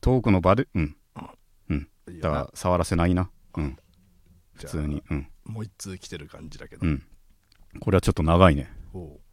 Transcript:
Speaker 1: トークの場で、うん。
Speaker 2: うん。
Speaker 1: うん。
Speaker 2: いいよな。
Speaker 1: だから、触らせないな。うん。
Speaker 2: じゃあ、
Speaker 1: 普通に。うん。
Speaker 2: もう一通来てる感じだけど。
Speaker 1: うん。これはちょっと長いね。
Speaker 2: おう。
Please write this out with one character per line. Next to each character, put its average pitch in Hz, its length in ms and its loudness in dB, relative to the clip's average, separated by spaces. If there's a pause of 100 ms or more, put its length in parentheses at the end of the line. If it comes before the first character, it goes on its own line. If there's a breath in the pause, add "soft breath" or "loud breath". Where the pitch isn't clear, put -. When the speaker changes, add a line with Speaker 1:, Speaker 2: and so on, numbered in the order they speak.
Speaker 1:
ト 127 180 4
ー - 20 -2
ク 110 100 2
の 92 100 6
場 90 140 6
で、 135 200 -2
う 92 40 0
ん。 76 160 -2 (200)
Speaker 2:
う - 40 -16
ん。 - 100 -16 (400)
Speaker 1:
う - 40 0
ん。 73 160 -4 (200)
Speaker 2:
い - 20 -18
い 87 60 -18
よ 80 80 -12
な。 82 40 2
Speaker 1:
だ - 0 -
か 73 60 0
ら、 71 180 -6
触 90 240 0
ら 87 60 2
せ 92 120 0
な 85 120 2
い 90 80 4
な。 92 160 -2 (240)
う 80 60 -4
ん。 67 160 -6 (800)
Speaker 2:
じ 76 100 -16
ゃ - 20 -16
あ、 - 20 -12
Speaker 1:
普 85 120 -6
通 76 40 -4
に。 73 220 -4
う 82 60 -4
ん。 69 120 -6 (180)
Speaker 2:
も 107 160 -12
う - 20 -8
一 107 140 -14
通 95 200 -14
来 - 100 -20
て 90 100 -12
る 76 100 -14
感 78 220 -18
じ - 100 -16
だ - 80 -18
け - 100 -20
ど。 - 80 -6
Speaker 1:
う 82 40 2
ん。 69 140 -2 (760)
こ - 120 -2
れ 92 60 6
は 87 40 6
ち - 80 0
ょ - 20 2
っ - 20 2
と 82 100 0
長 85 280 6
い 71 40 4
ね。 67 160 -6 (220)
Speaker 2:
お 87 120 -14
う。 73 140 -20 (120)